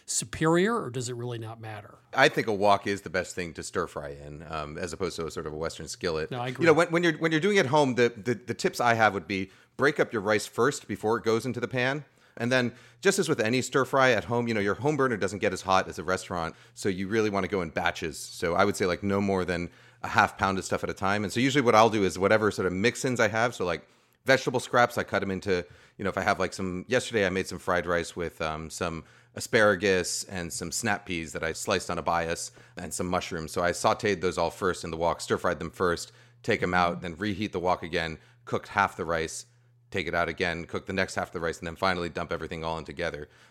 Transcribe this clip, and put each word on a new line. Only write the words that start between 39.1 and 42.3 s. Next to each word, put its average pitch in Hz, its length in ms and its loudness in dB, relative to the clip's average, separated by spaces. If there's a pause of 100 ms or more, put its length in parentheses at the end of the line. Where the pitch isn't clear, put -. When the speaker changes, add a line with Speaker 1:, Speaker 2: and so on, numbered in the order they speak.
Speaker 2:
take 95 160 -4
it 85 80 -4
out 85 140 2
again, 85 380 -2
cook 92 200 -8
the 95 60 -8
next 95 240 -2
half 95 120 -4
of - 40 -20
the 90 80 -8
rice, 82 180 -4
and 90 80 -10
then 82 100 -8
finally 87 320 0
dump 85 240 -6